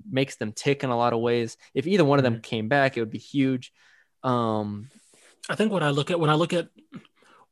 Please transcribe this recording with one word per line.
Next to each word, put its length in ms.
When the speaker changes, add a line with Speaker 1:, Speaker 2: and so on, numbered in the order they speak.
Speaker 1:
makes 260
them 160
tick 320
in 60
a 60
lot 180
of 60
ways. 360
If 120
either 180
one 140
of 60
them 100
Speaker 2:
Mm-hmm. 80
Speaker 1:
came 260
back, 280
it 40
would 100
be 80
huge. 540
Um, 680
Speaker 2:
I 60
think 180
what 100
I 80
look 200
at, 100
when 100
I 40
look 180
at, 160